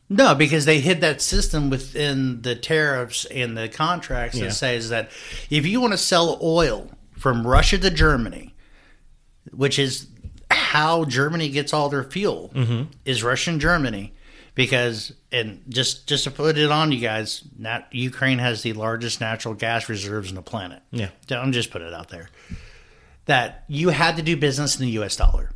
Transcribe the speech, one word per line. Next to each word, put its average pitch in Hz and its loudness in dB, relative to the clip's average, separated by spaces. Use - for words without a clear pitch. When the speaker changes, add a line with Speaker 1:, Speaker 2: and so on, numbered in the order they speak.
Speaker 1:
No, 208 8
because 147 4
they 156 6
hid 160 2
that 151 2
system - 2
within 135 -2
the 120 -2
tariffs 135 0
and 120 -4
the 110 -4
contracts 131 -2
that 107 -2
Speaker 2:
Yeah. 95 -4
Speaker 1:
says 117 -2
that 113 -4
if 147 2
you 214 2
wanna 214 2
sell 170 2
oil 160 2
from 117 2
Russia 143 6
to 185 4
Germany, 147 2
which 135 0
is 135 -2
how 160 2
Germany 147 0
gets 143 -2
all 147 2
their 139 -2
fuel, 151 -4
Speaker 2:
Mm-hmm. 120 0
Speaker 1:
is 120 -2
Russian 135 0
Germany. 135 0
Because, 120 0
and 110 -6
just, 127 -4
just 143 0
to 135 -6
put 151 0
it 151 4
on 156 2
you 127 0
guys, 110 -4
nat-, 110 -8
Ukraine 127 -2
has 123 -2
the 113 -4
largest 113 -4
natural 113 -4
gas 113 -2
reserves 101 -6
on 95 -10
the 90 -12
planet. 92 -10
Speaker 2:
Yeah. 110 -4
Speaker 1:
Don't 131 -2
just 120 -2
put 90 -10
it 85 -12
out 82 -14
there. 85 -18
That 127 0
you 151 0
had 165 2
to 170 -4
do 160 0
business 139 0
in 131 -2
the 123 0
U 107 -2
S 98 -6
dollar. - 4